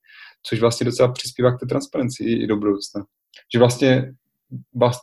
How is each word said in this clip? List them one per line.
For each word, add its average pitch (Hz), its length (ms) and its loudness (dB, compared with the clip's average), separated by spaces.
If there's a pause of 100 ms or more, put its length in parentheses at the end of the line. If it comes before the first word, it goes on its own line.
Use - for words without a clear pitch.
(460)
což 110 140 -4
vlastně 117 240 2
docela 123 280 2
přispívá 123 440 -2
k - 40 -14
té 123 60 -8
transparenci 127 580 -4
i, 117 180 0
i 110 40 -2
do 107 100 0
budoucna. 104 480 -4 (500)
Že 117 40 2
vlastně 127 540 4 (600)
vás, 120 280 2